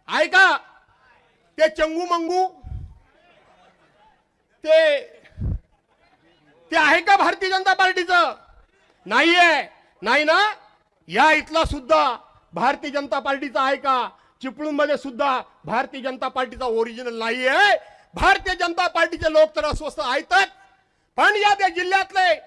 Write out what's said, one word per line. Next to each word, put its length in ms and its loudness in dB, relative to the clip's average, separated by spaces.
आहे 180 0
का? 300 4
ते 100 2
चंगू 380 -2
मंगू, 400 -2
ते, 360 4
ते 60 -2
आहे 240 4
का 160 4
भारतीय 340 0
जनता 240 0
पार्टीचं? 600 2
नाहीये, 600 2
नाही 220 0
ना? 140 2
या 240 4
इथला 320 0
सुद्धा 520 0
भारतीय 380 -2
जनता 280 -4
पार्टीचा 440 -4
आहे 140 0
का? 320 -2
चिपळूणमध्ये 540 -2
सुद्धा 460 -4
भारतीय 360 -6
जनता 280 -8
पार्टीचा 380 -6
ओरिजिनल 520 -6
नाहीये. 580 0
भारतीय 400 0
जनता 320 -2
पार्टीचे 460 -2
लोक 240 4
तर 80 -6
अस्वस्थ 360 -8
आहेतच, 480 0
पण 180 4
या 180 2
त्या 140 0
जिल्ह्यातले 680 0